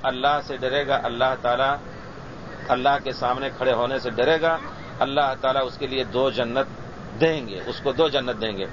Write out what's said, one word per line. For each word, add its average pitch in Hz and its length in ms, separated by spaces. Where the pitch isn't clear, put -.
اللہ 135 400
سے 135 140
ڈرے 131 300
گا، 139 160
اللہ 120 380
تعالیٰ، 127 340
اللہ 135 360
کے 135 80
سامنے 131 460
کھڑے 127 160
ہونے 123 260
سے 123 100
ڈرے 131 320
گا، 165 160
اللہ 139 420
تعالیٰ 131 240
اس 123 120
کے 139 100
لیے 131 160
دو 123 260
جنت 123 360
دیں 156 260
گے، 98 180
اس 120 140
کو 135 120
دو 151 160
جنت 123 340
دیں 107 160
گے۔ 95 160